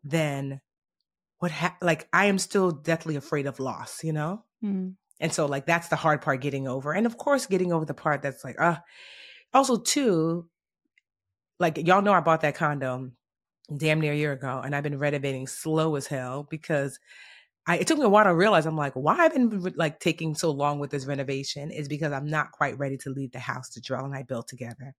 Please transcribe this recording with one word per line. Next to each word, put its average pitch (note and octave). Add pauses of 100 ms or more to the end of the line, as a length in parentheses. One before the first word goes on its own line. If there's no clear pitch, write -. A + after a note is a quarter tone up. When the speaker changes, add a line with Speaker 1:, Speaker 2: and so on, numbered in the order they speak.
Speaker 1:
then C#3 (760)
what F3
ha-, E3
like, D#3+
I F#3
am G3
still F#3
deathly D#3+
afraid C#3
of C#3
loss, B2
you D#3+
know? D#3+ (180)
Speaker 2:
Mm. F#3+ (240)
Speaker 1:
And E3
so, D#3
like, C#3
that's E3+
the D3+
hard D3+
part C3+
getting C3+
over. C3+
And G#3
of A#3
course, C#4
getting F#3
over D#3+
the D3+
part C#3+
that's C#3
like, B2+
uh, E3 (760)
also C4
too, E3+ (1080)
like, E3
y'all F#3
know G3+
I F3
bought D#3+
that D3
condo C3 (640)
damn D#3
near D3+
a D3+
year D3
ago, C3
and C#3
I've C#3+
been C#3+
renovating C#3
slow D#3
as C#3
hell C3
because C#3+ (680)
I, E3+
it F3+
took D#4+
me C#4
a G#3
while G#3
to F3+
realize, F3
I'm D#3+
like, C#3+
"Why D3+
I've D#4+
been, G#3+
like, D#3
taking D#3+
so D#3+
long C#3+
with C#3
this C3+
renovation C#3
is C#3+
because D3
I'm C#3
not D3+
quite C3+
ready C#3
to -
leave C3+
the C3
house B2+
that -
Jarrell C3
and C#3
I C3+
built A#2+
together." B2+